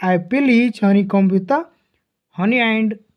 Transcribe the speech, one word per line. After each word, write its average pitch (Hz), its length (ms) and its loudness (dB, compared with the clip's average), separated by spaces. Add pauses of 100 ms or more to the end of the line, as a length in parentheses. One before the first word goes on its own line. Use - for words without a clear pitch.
I 185 160 0
fill 254 320 -2
each 240 300 2
honeycomb 196 480 2
with 190 200 0
the 311 200 -2 (640)
honey 220 300 -2
and 220 380 -2 (200)